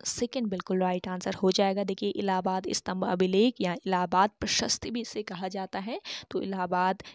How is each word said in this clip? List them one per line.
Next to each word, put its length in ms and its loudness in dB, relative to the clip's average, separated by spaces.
सेकंड 420 -2
बिल्कुल 320 -2
राइट 280 0
आंसर 260 -4
हो 160 4
जाएगा। 340 2
देखिए, 260 -4
इलाहाबाद 600 0
स्तंभ 320 -2
अभिलेख 560 4
या 160 -2
इलाहाबाद 440 4
प्रशस्ति 500 -2
भी 100 -4
इसे 220 -6
कहा 280 -6
जाता 300 -6
है। 200 -6
तो 120 -2
इलाहाबाद 600 0